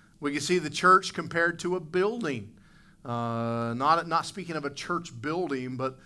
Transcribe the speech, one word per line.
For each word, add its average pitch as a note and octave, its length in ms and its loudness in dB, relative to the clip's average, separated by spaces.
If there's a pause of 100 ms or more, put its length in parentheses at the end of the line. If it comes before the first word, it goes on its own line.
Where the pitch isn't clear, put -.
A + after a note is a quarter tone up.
(200)
We D3 120 0
can D3+ 80 -2
see F3 180 2
the D3+ 120 -2
church F#3 420 6
compared E3+ 480 0
to F3+ 160 0
a F#3 40 -2
building. E3 720 -2 (520)
Uh, A#2 720 -2
not, D#3+ 320 4
not D#3+ 160 2
speaking E3+ 320 -8
of C#3+ 80 -6
a C#3 60 -2
church E3+ 400 -6 (100)
building, C#3 560 -2
but C3 300 -4